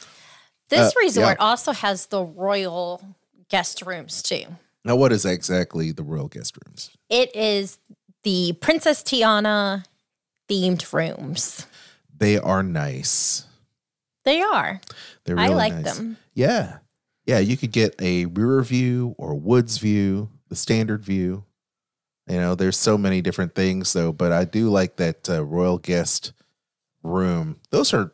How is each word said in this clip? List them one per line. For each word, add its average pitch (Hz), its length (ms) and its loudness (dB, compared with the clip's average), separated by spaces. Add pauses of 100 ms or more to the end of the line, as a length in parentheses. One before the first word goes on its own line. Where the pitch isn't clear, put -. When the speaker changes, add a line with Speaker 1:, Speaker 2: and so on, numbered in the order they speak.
(680)
Speaker 1:
This 311 240 6
Speaker 2:
Uh, 508 80 0
Speaker 1:
resort 220 400 4
Speaker 2:
yeah. 208 60 2
Speaker 1:
also 240 260 0
has 202 340 -4
the 196 160 -4
royal 180 800 -4 (460)
guest 175 340 -2
rooms, 175 400 -10
too. - 220 -4 (400)
Speaker 2:
Now, 120 120 2
what 131 160 6
is 104 120 2
exactly 90 680 -2
the 80 100 -10
royal 73 260 -6
guest - 280 -12 (100)
rooms? - 240 -18 (180)
Speaker 1:
It 247 260 2
is 208 440 -2 (460)
the 180 360 2
Princess 311 420 2
Tiana 208 840 2 (680)
themed 185 420 0
rooms. - 720 -4 (480)
Speaker 2:
They 104 220 4
are 95 280 2
nice. 73 800 -2 (800)
Speaker 1:
They 311 180 2
are. 247 380 -2 (440)
Speaker 2:
They're 87 140 -2
Speaker 1:
I - 60 2
Speaker 2:
really 95 100 4
Speaker 1:
like 82 200 2
Speaker 2:
nice. 82 220 -4
Speaker 1:
them. 226 200 -10 (180)
Speaker 2:
Yeah. 156 440 0 (460)
Yeah, 120 140 2
you 104 180 2
could 117 160 -6
get 110 300 2
a 90 240 0
rear 113 360 2
view 123 560 0
or 80 160 -8
woods 117 440 2
view, 104 500 2 (200)
the - 80 -10
standard 110 480 0
view. 95 400 -2 (840)
You 90 100 -2
know, 87 180 0
there's 92 220 0
so 107 220 2
many 95 240 0
different 87 320 -4
things, 95 400 0
though, 85 180 0
but 85 200 0
I 87 120 2
do 110 240 0
like 95 280 2
that, 85 340 -2
uh, 80 140 0
royal 87 340 0
guest - 540 -4 (720)
room. 85 560 -2 (120)
Those 233 240 2
are, 101 200 -2